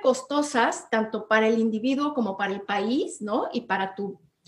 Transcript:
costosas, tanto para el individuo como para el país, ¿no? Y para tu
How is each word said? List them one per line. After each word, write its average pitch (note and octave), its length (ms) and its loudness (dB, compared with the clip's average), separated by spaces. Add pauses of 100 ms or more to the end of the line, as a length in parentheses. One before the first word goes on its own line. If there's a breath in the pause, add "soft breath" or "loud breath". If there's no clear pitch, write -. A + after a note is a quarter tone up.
costosas, C#4+ 920 0
tanto G#3+ 360 0
para A3 220 4
el A3+ 100 4
individuo B3+ 560 0
como G#3+ 220 -2
para G3 160 -2
el G3 100 -6
país, G#3+ 580 -2
¿no? G#3+ 320 -2
Y A#3+ 100 -4
para F#3+ 340 -2
tu G3+ 240 -8 (280)